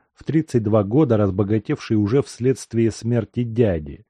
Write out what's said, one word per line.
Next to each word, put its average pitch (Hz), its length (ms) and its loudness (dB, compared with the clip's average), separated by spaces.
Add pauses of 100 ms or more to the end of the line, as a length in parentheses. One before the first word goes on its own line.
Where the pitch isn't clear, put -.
(180)
в - 60 -20
тридцать 139 400 0
два 107 180 4
года, 117 340 2
разбогатевший 104 800 0
уже 107 260 2
вследствие 117 680 -2
смерти 117 540 -4
дяди, 98 640 -2